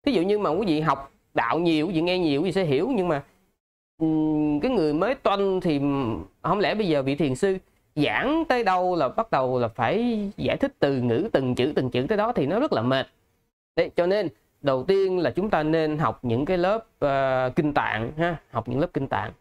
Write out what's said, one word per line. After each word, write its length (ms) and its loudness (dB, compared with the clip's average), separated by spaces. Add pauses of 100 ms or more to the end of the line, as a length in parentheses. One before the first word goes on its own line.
Ví 80 2
dụ 80 2
như 180 0
mà 100 0
quý 180 0
vị 120 2
học 320 -2 (220)
đạo 260 0
nhiều, 280 2
quý 60 -4
vị 80 0
nghe 180 0
nhiều, 220 0
quý 40 -2
vị 60 0
sẽ 120 0
hiểu. 320 0
Nhưng 120 0
mà, 160 -2 (720)
ừm, 600 0
cái 120 0
người 220 2
mới 220 0
toanh 460 0
thì 180 0 (640)
không 160 0
lẽ 160 0
bây 120 -2
giờ 160 2
vị 120 0
thiền 200 0
sư 220 0 (380)
giảng 540 0
tới 140 2
đâu 320 2
là 140 0
bắt 220 -4
đầu 280 0
là 80 0
phải 520 -2 (180)
giải 200 -2
thích 220 -2
từ 220 2
ngữ, 320 2
từng 220 2
chữ, 200 0
từng 140 0
chữ 200 0
tới 80 2
đó 160 -2
thì 120 0
nó 140 0
rất 140 0
là 80 0
mệt. 260 0 (680)
Đấy, 200 0
cho 120 2
nên 220 0 (320)
đầu 220 0
tiên 360 2
là 120 0
chúng 180 -2
ta 140 0
nên 340 0
học 240 -2
những 240 0
cái 120 0
lớp, 280 0 (140)
ờ, 560 0
kinh 180 0
tạng 440 -2
ha, 240 -2 (100)
học 160 -4
những 120 -2
lớp 140 -2
kinh 140 -4
tạng. 340 -4